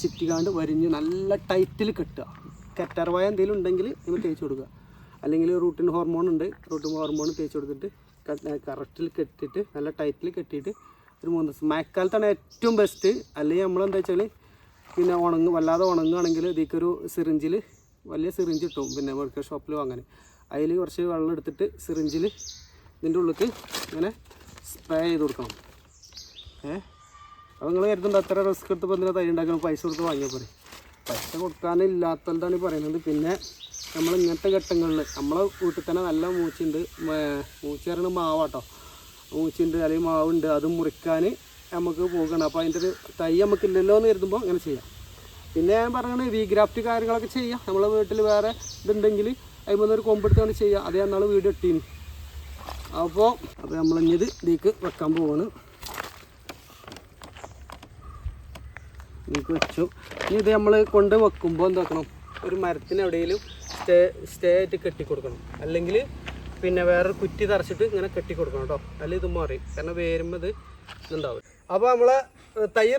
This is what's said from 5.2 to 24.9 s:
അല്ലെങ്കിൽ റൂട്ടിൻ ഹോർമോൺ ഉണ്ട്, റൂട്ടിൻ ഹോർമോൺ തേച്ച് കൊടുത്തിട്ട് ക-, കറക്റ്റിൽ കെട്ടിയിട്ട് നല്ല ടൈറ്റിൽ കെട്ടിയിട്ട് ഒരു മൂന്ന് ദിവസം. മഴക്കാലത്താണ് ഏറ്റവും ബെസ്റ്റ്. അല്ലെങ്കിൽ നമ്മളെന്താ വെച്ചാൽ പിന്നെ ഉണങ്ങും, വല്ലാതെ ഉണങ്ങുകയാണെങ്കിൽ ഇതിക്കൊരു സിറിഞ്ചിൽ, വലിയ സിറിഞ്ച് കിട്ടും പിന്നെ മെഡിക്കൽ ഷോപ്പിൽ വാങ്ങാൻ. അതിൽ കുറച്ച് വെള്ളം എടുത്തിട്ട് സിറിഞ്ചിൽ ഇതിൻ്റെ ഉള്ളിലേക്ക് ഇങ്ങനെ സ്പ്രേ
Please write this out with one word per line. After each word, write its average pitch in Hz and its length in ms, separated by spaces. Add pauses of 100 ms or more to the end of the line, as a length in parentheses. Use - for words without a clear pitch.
അല്ലെങ്കിൽ 160 260 (140)
റൂട്ടിൻ 175 320
ഹോർമോൺ 170 380
ഉണ്ട്, 160 120 (260)
റൂട്ടിൻ 156 280
ഹോർമോൺ 151 300 (100)
തേച്ച് 151 180
കൊടുത്തിട്ട് 143 300 (400)
ക-, 147 400
കറക്റ്റിൽ 139 380 (120)
കെട്ടിയിട്ട് 151 440 (140)
നല്ല 147 140 (100)
ടൈറ്റിൽ 151 380
കെട്ടിയിട്ട് 156 340 (500)
ഒരു 160 120
മൂന്ന് 165 160
ദിവസം. 143 220
മഴക്കാലത്താണ് 185 640
ഏറ്റവും - 460
ബെസ്റ്റ്. 196 320 (280)
അല്ലെങ്കിൽ 165 280
നമ്മളെന്താ 190 320
വെച്ചാൽ 180 220 (720)
പിന്നെ 349 200 (100)
ഉണങ്ങും, 339 320
വല്ലാതെ 320 360
ഉണങ്ങുകയാണെങ്കിൽ 170 520 (100)
ഇതിക്കൊരു 165 340 (240)
സിറിഞ്ചിൽ, 156 420 (560)
വലിയ 156 240
സിറിഞ്ച് 170 320
കിട്ടും 139 280
പിന്നെ 139 240
മെഡിക്കൽ 143 280
ഷോപ്പിൽ - 320
വാങ്ങാൻ. 127 220 (520)
അതിൽ 151 160 (120)
കുറച്ച് 175 220 (100)
വെള്ളം 160 220
എടുത്തിട്ട് 151 300 (200)
സിറിഞ്ചിൽ 160 400 (720)
ഇതിൻ്റെ 160 220
ഉള്ളിലേക്ക് 170 260 (420)
ഇങ്ങനെ 170 220 (580)
സ്പ്രേ - 380